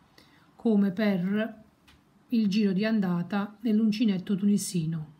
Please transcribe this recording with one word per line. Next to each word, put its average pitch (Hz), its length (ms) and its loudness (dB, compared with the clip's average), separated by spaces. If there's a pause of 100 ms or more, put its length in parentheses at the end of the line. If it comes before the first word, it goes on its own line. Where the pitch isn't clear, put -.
(560)
come 202 340 2
per 202 720 -2 (640)
il 226 200 2
giro 196 240 2
di 190 120 0
andata 202 760 -2
nell'uncinetto 214 760 0
tunisino. 170 840 -2